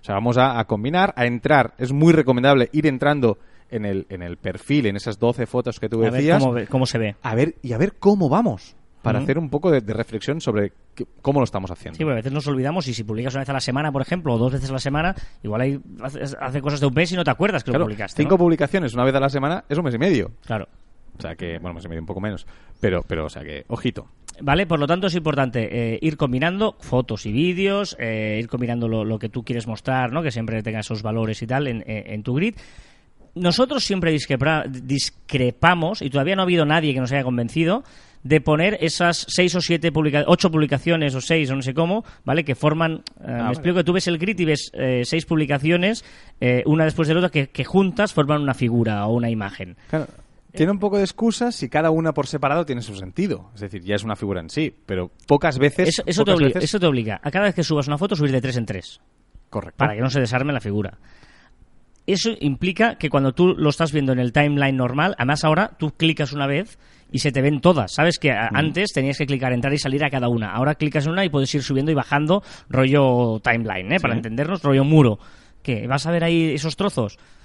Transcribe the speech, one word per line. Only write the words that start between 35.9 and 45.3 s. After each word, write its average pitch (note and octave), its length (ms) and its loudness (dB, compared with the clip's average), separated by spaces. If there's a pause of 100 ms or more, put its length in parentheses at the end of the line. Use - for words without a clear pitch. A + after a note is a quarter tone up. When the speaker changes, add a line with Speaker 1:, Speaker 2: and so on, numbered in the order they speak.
Speaker 2:
y C#3 80 -4
todavía C#3+ 260 0
no F#3+ 60 0
ha F#3 40 2
habido E3+ 200 4
nadie D#3 280 2
que C3 60 -2
nos B2+ 120 -2
haya C#3 120 0
convencido, C3+ 600 0 (400)
de D3 160 4
poner D#3 420 2
esas E3 480 0
seis F3+ 260 2
o F3+ 60 0
siete E3 300 0
publica-, D3 360 2
ocho F3 240 4
publicaciones D3+ 640 0
o C3 60 -4
seis D#3 280 0
o C3 60 -2
no C#3 60 -4
sé C3 120 -4
cómo, E3+ 300 0 (200)
¿vale? D3+ 200 0
Que C#3+ 120 -4
forman, D#3+ 480 0 (160)
eh, - 40 -18
Speaker 1:
Ah, - 40 -12
Speaker 2:
me B2 100 -6
Speaker 1:
vale. A#2 160 -2
Speaker 2:
explico, F3 240 0
que F3 60 2
tú F3 100 2
ves F#3 140 0
el F3 120 -2
grid F#3 200 -4
y F3 60 2
ves, D3+ 280 -2
eh, B2+ 320 0
seis D#3+ 200 -2
publicaciones, D#3+ 800 0 (360)